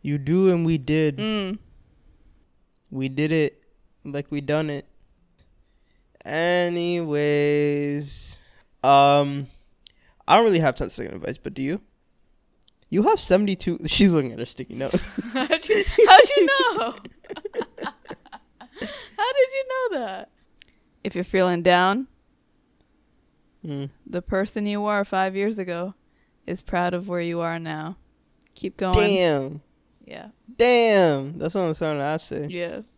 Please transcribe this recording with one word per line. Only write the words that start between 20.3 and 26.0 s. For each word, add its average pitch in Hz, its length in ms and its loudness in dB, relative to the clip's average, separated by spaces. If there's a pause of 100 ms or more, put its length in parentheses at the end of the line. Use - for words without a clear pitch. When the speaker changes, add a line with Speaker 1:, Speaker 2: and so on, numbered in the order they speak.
Speaker 2:
If 196 120 -8
you're 180 80 -4
feeling 180 380 0
down, 185 460 4 (1600)
Speaker 1:
Mm. 139 240 -8 (160)
Speaker 2:
the 180 160 -8
person 208 460 -4
you 208 140 -4
were 208 220 -2
five 190 320 -2
years 208 220 -2
ago 180 380 -8 (500)